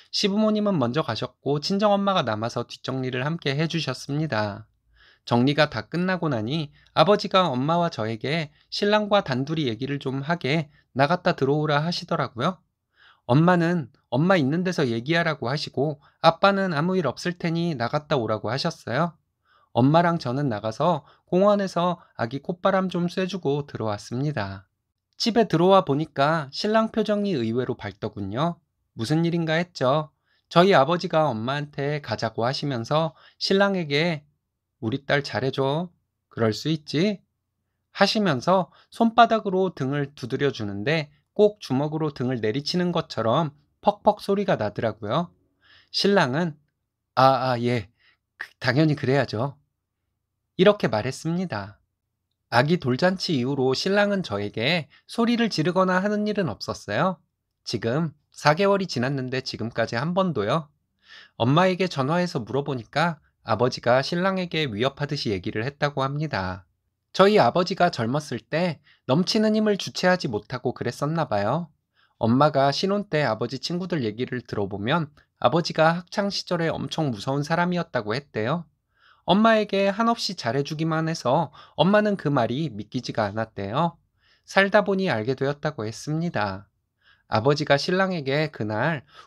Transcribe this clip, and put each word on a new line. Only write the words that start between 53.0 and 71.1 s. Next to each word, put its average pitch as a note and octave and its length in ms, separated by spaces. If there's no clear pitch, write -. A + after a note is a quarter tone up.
이후로 C3 360
신랑은 G3+ 500
저에게 A2+ 680
소리를 A#3 420
지르거나 F#3 540
하는 G#3 240
일은 G#3 240
없었어요. A2+ 680
지금 B2 480
사 D3 240
개월이 G3 320
지났는데 B2+ 560
지금까지 - 540
한 D#3 180
번도요. D3+ 540
엄마에게 F3 520
전화해서 E3 520
물어보니까 C#3 800
아버지가 A#2+ 600
신랑에게 F3 640
위협하듯이 C3 640
얘기를 G#2 340
했다고 C#3+ 380
합니다. A#2 640
저희 G3+ 260
아버지가 F3 520
젊었을 B2 480
때 D#3+ 420
넘치는 G#3+ 500
힘을 G#3+ 200
주체하지 F3+ 520
못하고 B2 460
그랬었나 D3 540